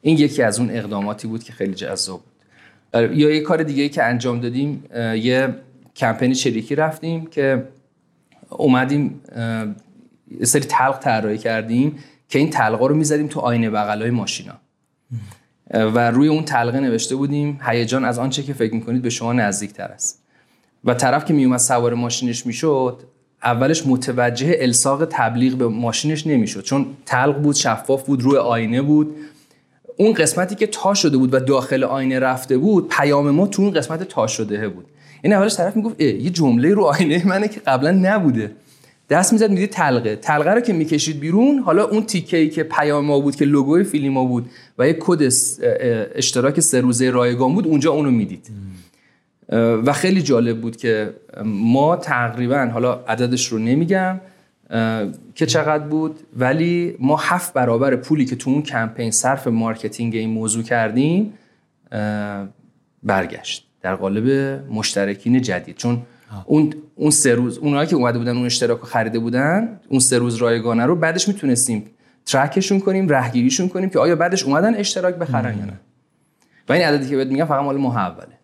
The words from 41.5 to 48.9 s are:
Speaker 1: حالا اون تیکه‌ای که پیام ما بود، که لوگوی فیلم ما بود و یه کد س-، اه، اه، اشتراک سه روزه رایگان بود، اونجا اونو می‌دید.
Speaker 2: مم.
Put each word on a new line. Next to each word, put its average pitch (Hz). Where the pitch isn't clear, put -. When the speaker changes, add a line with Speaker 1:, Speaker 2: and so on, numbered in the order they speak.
Speaker 1:
حالا 202
اون 214
تیکه‌ای 170
که 156
پیام 147
ما 147
بود، 143
که 147
لوگوی 143
فیلم 139
ما 131
بود 123
و 127
یه 160
کد 151
س-، -
اه، 123
اه، 113
اشتراک 131
سه 135
روزه 127
رایگان 123
بود، 180
اونجا 156
اونو 143
می‌دید. 101
Speaker 2:
مم. -